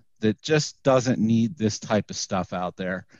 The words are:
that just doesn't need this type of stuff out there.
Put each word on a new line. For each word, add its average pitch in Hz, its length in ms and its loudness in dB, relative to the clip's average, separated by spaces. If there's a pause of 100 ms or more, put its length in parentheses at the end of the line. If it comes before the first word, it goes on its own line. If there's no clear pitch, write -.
(200)
that 107 220 0
just - 400 -2
doesn't 131 360 4
need 113 380 2
this 107 220 0
type - 320 -2
of 98 60 -10
stuff - 360 -4
out 90 240 -6
there. 92 300 -6 (140)